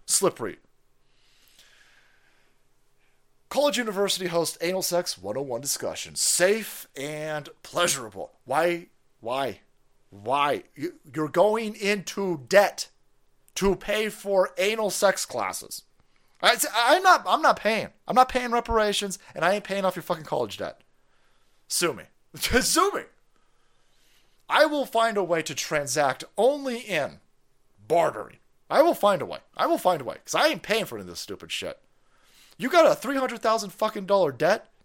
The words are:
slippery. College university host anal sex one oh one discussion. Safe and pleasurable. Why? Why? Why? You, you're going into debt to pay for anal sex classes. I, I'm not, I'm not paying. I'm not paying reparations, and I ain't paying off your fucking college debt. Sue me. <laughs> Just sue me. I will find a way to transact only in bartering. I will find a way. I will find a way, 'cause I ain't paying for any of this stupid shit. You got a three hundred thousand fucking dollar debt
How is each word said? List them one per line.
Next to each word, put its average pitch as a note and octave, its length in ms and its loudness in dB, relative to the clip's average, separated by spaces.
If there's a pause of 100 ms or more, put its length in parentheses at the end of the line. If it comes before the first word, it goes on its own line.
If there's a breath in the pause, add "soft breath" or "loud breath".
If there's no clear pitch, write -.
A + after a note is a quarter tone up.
slippery. B2 520 -2 (3000 soft breath)
College C#4 300 2
university F#3+ 480 -2
host E3+ 340 -2
anal F3+ 220 -2
sex F3 340 -2
one G2 200 -8
oh C3+ 60 -4
one B2 180 -6
discussion. F2+ 560 -6
Safe - 800 0
and D3+ 520 -8 (140)
pleasurable. B2+ 720 -4 (120)
Why? E3+ 420 0 (340)
Why? A#2+ 400 -4 (500)
Why? B2 540 -2 (100)
You, D3 200 -10 (200)
you're D3+ 140 -4
going G#3+ 480 2
into G3 720 -4
debt - 400 4 (680)
to F#3+ 220 2
pay G#3+ 320 -2
for G3 500 0
anal G#3+ 320 0
sex F#3+ 340 2
classes. - 580 -6 (600)
I, A#3 140 6 (180)
I'm B3+ 280 4
not, F4 260 6
I'm A#3+ 140 2
not C4 180 4
paying. G#3 280 -2 (200)
I'm G3 80 -4
not B3+ 140 6
paying B3 200 -2
reparations, G#3+ 680 0 (160 loud breath)
and D#3 100 -2
I F3+ 100 4
ain't G#3 100 -4
paying G3 200 -4
off F#3 100 0
your E3 80 -10
fucking D#3+ 220 -6
college B2+ 320 -4
debt. F2 240 -10 (880)
Sue E3+ 240 -2
me. F2 120 -16 (160)
<laughs> - 180 -20
Just A3 340 0
sue F#4 220 4
me. - 80 -6 (1500)
I C4 160 6
will D4 220 2
find A3+ 300 0
a G3+ 60 2
way E3 200 0
to D#3 120 -8
transact C#3 720 -2 (120)
only C4 420 0
in D3+ 420 -4 (680)
bartering. C#3+ 520 0 (300)
I G3 140 6
will E4 120 4
find G3 280 2
a A2 40 -4
way. E2+ 120 -10 (180)
I G#3+ 100 0
will D#4+ 120 0
find F3+ 220 0
a C3 40 -12
way, E2 200 -8
'cause - 100 -8
I B3 140 4
ain't C#4 140 -2
paying G#3 240 -2
for A#2+ 100 -12
any G2+ 60 -12
of F2+ 60 -14
this F2 120 -12
stupid E2+ 320 -12
shit. E2+ 260 -8 (800 soft breath)
You A3 100 -6
got E4 220 6
a - 60 4
three C4+ 200 -6
hundred B3 260 -4
thousand A3 280 0
fucking G#3+ 360 -6
dollar F#3 260 4
debt D3+ 360 0 (160)